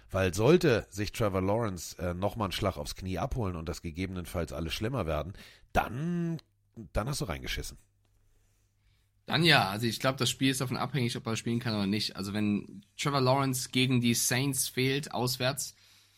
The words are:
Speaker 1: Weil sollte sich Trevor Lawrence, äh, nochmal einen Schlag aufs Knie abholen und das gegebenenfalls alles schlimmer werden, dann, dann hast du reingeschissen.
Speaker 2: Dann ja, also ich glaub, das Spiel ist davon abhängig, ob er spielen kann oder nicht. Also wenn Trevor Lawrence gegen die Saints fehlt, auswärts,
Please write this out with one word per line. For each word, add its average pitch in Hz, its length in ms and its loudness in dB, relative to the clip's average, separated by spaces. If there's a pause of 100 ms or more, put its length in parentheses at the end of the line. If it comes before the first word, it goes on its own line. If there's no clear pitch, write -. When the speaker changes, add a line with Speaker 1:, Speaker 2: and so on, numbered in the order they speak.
(120)
Speaker 1:
Weil 95 200 2
sollte 123 560 4
sich 104 220 -4
Trevor 95 320 0
Lawrence, 101 560 -2
äh, 87 160 -2
nochmal 101 320 -2
einen 87 60 -4
Schlag 95 240 0
aufs 73 180 -8
Knie 92 240 -6
abholen 98 380 -2
und 80 120 -6
das 82 140 -8
gegebenenfalls 87 720 -4
alles 80 200 -4
schlimmer 110 340 -2
werden, 78 260 -2 (400)
dann, 165 680 -2 (540)
dann 120 160 -2
hast 143 120 -4
du 151 40 -4
reingeschissen. - 520 -6 (1500)
Speaker 2:
Dann 143 160 2
ja, 135 280 8
also 104 160 -2
ich 110 120 -2
glaub, 131 200 0
das 123 120 2
Spiel 135 200 2
ist 131 100 -2
davon 127 160 -2
abhängig, 120 400 -2
ob - 100 -8
er 113 80 0
spielen 117 240 -2
kann 113 160 -2
oder 101 120 2
nicht. 104 280 0
Also 98 180 -6
wenn 104 520 -2 (120)
Trevor 143 240 0
Lawrence 131 500 2
gegen 127 300 4
die 120 140 4
Saints 131 540 0
fehlt, 135 440 -2
auswärts, 127 600 -2 (440)